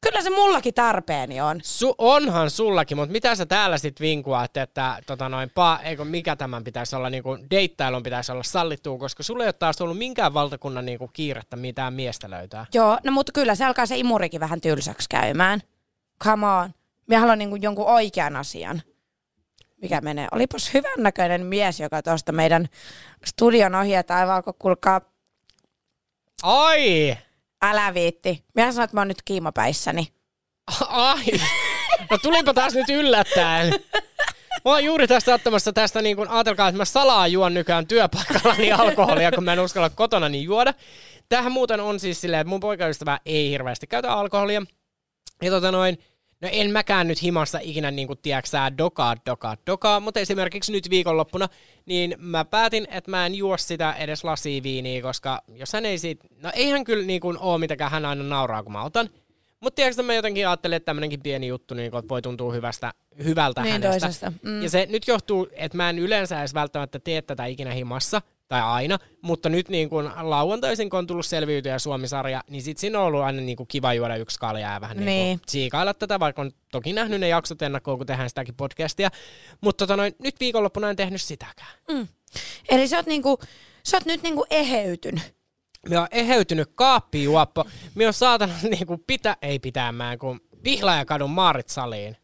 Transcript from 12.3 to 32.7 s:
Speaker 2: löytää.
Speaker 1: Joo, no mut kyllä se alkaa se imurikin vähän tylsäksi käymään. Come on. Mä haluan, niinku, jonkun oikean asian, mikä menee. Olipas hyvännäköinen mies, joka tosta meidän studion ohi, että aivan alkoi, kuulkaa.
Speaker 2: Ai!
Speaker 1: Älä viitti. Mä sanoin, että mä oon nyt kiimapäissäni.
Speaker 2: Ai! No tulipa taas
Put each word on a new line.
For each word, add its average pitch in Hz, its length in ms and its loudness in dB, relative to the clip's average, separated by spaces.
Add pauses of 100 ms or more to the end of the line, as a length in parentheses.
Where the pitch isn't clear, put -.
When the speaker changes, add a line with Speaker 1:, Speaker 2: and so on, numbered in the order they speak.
Speaker 2:
löytää. 95 440 -14
Speaker 1:
Joo, 226 300 6
no 269 80 0
mut 269 220 2
kyllä 240 200 2
se 226 100 0
alkaa 254 220 2
se 254 120 -4
imurikin 196 420 0
vähän 160 200 -2
tylsäksi 147 480 -2
käymään. 180 520 2 (640)
Come 214 220 4
on. 190 240 2 (360)
Mä 226 140 6
haluan, 226 180 6
niinku, 208 180 -4
jonkun 208 300 -2
oikean 190 500 4
asian, 131 460 -8 (1000)
mikä 180 180 -2
menee. 147 320 -6
Olipas - 420 -2
hyvännäköinen 208 720 2
mies, 190 340 0
joka 151 220 -4
tosta 165 300 -2
meidän 160 360 4 (560)
studion 226 500 4
ohi, 196 200 2
että 180 220 2
aivan 185 180 4
alkoi, 185 240 -4
kuulkaa. 185 420 2 (1400)
Speaker 2:
Ai! 214 760 4 (460)
Speaker 1:
Älä 202 320 2
viitti. 175 500 0 (100)
Mä 233 180 4
sanoin, 233 120 0
että 220 120 -4
mä 208 40 2
oon 196 80 0
nyt 190 160 -6
kiimapäissäni. 160 840 -2 (800)
Speaker 2:
Ai! 247 360 2 (840)
No 214 120 4
tulipa 302 320 4
taas 254 200 2